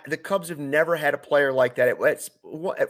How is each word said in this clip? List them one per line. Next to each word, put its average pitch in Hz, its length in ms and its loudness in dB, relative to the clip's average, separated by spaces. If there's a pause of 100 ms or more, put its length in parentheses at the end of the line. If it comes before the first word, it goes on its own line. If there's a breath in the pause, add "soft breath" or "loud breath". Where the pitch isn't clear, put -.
the 151 100 -4
Cubs 175 320 -4
have 165 100 -10
never 151 380 0
had 151 160 0
a 147 60 -4
player 143 340 2
like 127 220 2
that. 123 140 4
It, 117 120 0
it's, 135 300 0 (120)
wha-, 160 480 -4